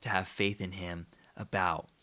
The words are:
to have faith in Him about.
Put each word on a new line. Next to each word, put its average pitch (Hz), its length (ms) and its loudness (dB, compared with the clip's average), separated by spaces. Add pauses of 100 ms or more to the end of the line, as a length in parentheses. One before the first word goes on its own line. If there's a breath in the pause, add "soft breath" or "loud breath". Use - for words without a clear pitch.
to 120 80 -4
have 95 180 2
faith 104 320 0
in 92 120 -4
Him 87 340 -6 (300 soft breath)
about. 92 540 0 (140)